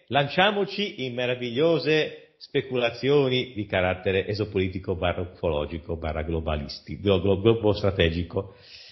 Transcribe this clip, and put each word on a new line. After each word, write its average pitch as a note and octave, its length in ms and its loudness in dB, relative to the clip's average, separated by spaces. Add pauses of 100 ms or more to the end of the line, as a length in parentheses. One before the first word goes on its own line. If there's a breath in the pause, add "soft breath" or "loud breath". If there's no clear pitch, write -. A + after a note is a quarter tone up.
lanciamoci F#3+ 960 0
in A#2+ 80 -6
meravigliose B2+ 1200 0
speculazioni B2+ 1160 0
di G#2 120 -6
carattere F#2 600 0
esopolitico G2 680 -2
barra F2 260 -2
ufologico E2 760 -4
barra D#2 260 -4
globalisti-, D#2 760 -4
glo-, F#2+ 220 4
glo-, F#2+ 220 2
globo G#2+ 320 4
strategico. F2+ 800 0 (360 loud breath)